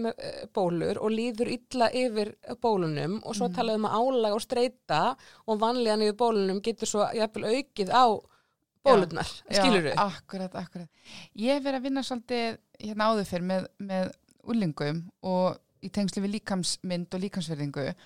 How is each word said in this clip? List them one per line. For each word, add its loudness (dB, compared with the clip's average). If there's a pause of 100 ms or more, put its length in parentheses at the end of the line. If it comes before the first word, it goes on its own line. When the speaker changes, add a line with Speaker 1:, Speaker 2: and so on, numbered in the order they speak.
Speaker 1:
með, -4
eh, -10
bólur 0
og -2
líður -2
illa 0
yfir -2 (240)
bólunum 0
og -8
svo 0
Speaker 2:
Mm. -4
Speaker 1:
talaðu 0
um 0
að -2
álag 2
og -2
streita 0 (300)
og 0
vanlíðan 2
yfir 2
bólunum 2
getur -4
svo 2
jafnvel -2 (100)
aukið -4
á 6 (640)
bólurnar, 6 (240)
Speaker 2:
Já, 4
Speaker 1:
skilurðu? 4
Speaker 2:
já, 2
akkurat, -10
akkurat. -10 (480)
Ég 0
hef -4
verið -2
að -8
vinna -2
svolítið -4 (220)
hérna 0
áður 2
fyrr -4
með, -2 (140)
með -4 (340)
unglingum 0 (240)
og 0 (240)
í -12
tengslu -2
við -2
líkamsmynd -4
og -4
líkamsvirðingu -4 (100)